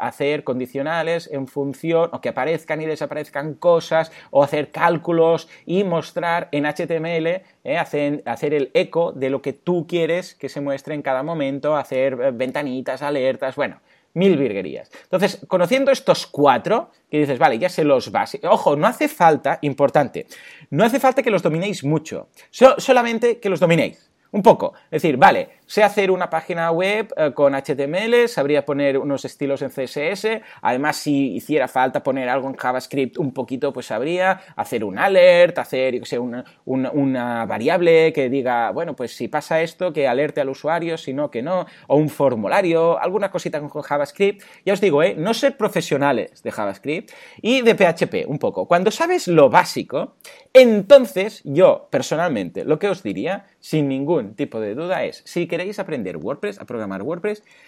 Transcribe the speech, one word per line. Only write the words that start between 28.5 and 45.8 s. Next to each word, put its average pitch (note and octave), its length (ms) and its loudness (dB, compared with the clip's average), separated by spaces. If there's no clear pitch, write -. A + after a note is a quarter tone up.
poner C#3 320 0
unos C3+ 260 -2
estilos C#3 380 -4
en D#3 80 -4
C C3+ 160 -6
S D3 260 -6
S, G#3+ 300 -4
además, C#3 360 -2
si C#3 380 -2
hiciera C3 340 -2
falta C3 340 -2
poner C3 240 -4
algo C3 220 -4
en C3 80 -12
JavaScript B2+ 600 -4
un C#3 160 -4
poquito, C3+ 380 -4
pues B2+ 140 -12
sabría F3+ 560 -2
hacer A2+ 260 -6
un G2+ 160 -6
alert, F3 580 6
hacer, C3 360 -2
yo A#2+ 80 -6
qué A#2 40 -16
sé, B2 140 -4
una, B2 240 -8
una, C3 260 -4
una B2 540 -2
variable D#3+ 640 4
que C3+ 180 -2
diga, A#2+ 420 0
bueno, D#3+ 220 -6
pues A#2+ 220 -10
si A#2 140 -8
pasa D#3+ 320 -2
esto, E3+ 320 -4
que D3 120 0
alerte C#3+ 360 0
al C3+ 80 -2
usuario, E3 480 -4
si C#3 160 -10
no, C#3+ 180 -4
que A2+ 100 -6
no, F3 240 -4
o C3+ 80 4
un D3+ 140 4
formulario, D#3+ 920 2
alguna F#3+ 320 -2
cosita F3+ 300 -6
con, D3 80 -10
con - 140 -10
JavaScript. - 600 -2
Ya F#3+ 80 2
os G3 80 -2
digo, D#3 200 4
¿eh? F#3 160 2
No F3+ 160 -2
ser B3+ 220 0
profesionales C#3+ 880 -2